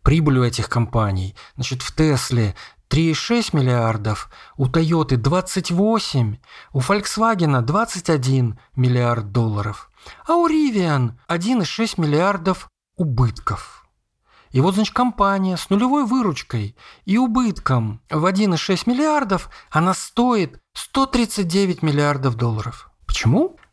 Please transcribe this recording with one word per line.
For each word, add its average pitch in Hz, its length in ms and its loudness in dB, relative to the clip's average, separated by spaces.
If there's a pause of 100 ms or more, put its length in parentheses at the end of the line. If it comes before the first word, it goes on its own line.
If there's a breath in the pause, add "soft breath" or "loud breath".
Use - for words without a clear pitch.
Прибыль 143 380 4
у 123 40 2
этих 117 260 -2
компаний, 101 680 -2 (180 loud breath)
значит, 127 300 -8
в - 100 -10
Тесле 127 640 0 (340 loud breath)
три 160 220 2
и - 20 0
шесть 233 400 -2
миллиардов, 113 760 0 (280 loud breath)
у 135 80 0
Toyota 156 500 0
двадцать 175 560 -2
восемь, 175 680 0 (360 loud breath)
у 135 60 0
Volkswagen 185 840 0
двадцать 175 480 -2
один 127 500 0 (160 soft breath)
миллиард 120 560 0
долларов, 107 600 -2 (360 loud breath)
а 320 60 0
у 339 160 4
Rivian 190 640 2 (140)
один 190 340 0
и 160 40 0
шесть - 340 -4
миллиардов 170 680 0 (300)
убытков. 123 880 -2 (640 soft breath)
И 131 100 0
вот, 185 140 2
значит, 208 220 0
компания 196 600 0
с - 140 -10
нулевой 254 360 2
выручкой 170 680 -2 (300 loud breath)
и 202 140 2
убытком 202 880 0
в 156 160 0
один 196 300 2
и - 20 -2
шесть - 300 -2
миллиардов, 269 640 0 (180 loud breath)
она 175 240 2
стоит 226 680 0 (140)
сто - 320 -2
тридцать 226 420 -2
девять 180 360 0
миллиардов 143 520 0
долларов. 117 540 -4 (160)
Почему? 220 520 0 (160)